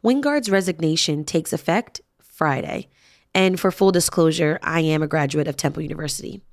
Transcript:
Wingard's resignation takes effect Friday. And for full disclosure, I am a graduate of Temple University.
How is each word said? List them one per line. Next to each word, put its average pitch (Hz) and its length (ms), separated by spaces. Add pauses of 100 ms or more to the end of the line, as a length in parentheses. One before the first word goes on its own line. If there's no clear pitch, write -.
Wingard's 277 480
resignation 165 720
takes 160 300
effect - 480 (200)
Friday. - 680 (460)
And 185 240
for 190 100
full 190 220
disclosure, 165 720
I 160 160
am 156 240
a 151 40
graduate 147 400
of 139 80
Temple 147 280
University. 156 580 (120)